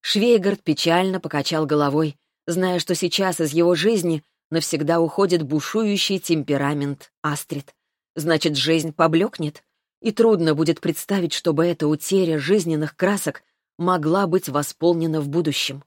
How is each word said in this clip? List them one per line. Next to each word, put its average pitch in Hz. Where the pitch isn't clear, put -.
Швейгард 202
печально 175
покачал 156
головой, 147
зная, 180
что 180
сейчас 180
из 151
его 170
жизни 170
навсегда 160
уходит 170
бушующий 190
темперамент 143
Астрид. 147
Значит, 156
жизнь 156
поблекнет, 160
и 220
трудно 208
будет 156
представить, 175
чтобы 160
эта 165
утеря 160
жизненных 156
красок 185
могла 175
быть 180
восполнена 160
в 143
будущем. 143